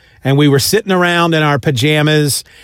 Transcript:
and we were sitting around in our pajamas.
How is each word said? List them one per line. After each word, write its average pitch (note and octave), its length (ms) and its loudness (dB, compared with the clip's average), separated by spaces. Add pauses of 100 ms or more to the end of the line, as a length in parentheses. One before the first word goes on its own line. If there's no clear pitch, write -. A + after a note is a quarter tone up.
(240)
and C3+ 120 0
we D3 120 4
were C#3 100 4
sitting G3+ 320 -2
around F3 420 0
in D#3 120 0
our D3 160 0
pajamas. D3+ 840 0 (220)